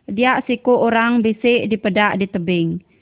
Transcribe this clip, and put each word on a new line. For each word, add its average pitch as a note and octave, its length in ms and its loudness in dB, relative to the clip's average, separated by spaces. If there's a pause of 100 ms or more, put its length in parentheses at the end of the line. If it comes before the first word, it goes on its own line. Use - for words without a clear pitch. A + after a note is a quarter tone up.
dia B3 400 0
siku B3 360 0
orang A#3 400 2
bisik A3 480 0
dipedak G#3 480 0
di G3 80 -2
tebing. F3 560 -4 (180)